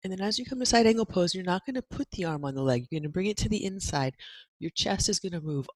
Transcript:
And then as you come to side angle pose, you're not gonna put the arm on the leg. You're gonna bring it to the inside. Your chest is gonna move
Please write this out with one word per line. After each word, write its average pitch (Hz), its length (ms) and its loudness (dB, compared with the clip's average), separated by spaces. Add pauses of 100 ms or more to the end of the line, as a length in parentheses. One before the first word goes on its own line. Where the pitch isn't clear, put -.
And 190 80 -4
then 185 80 -6
as 214 180 0
you 247 60 -6
come 262 140 -6
to 247 80 0
side 233 200 8
angle 226 200 6
pose, 175 280 2
you're 185 80 -6
not 180 220 0
gonna 254 160 -4
put - 300 -8
the 180 160 -4
arm 151 180 -2
on 135 100 -4
the 135 80 -2
leg. 123 280 2
You're 160 100 -2
gonna 151 80 -4
bring 185 200 0
it 208 100 -2
to 220 100 0
the 214 160 0
inside. 156 520 -2 (420)
Your 160 120 -6
chest - 380 0
is 202 100 0
gonna 175 220 -6
move 147 360 -2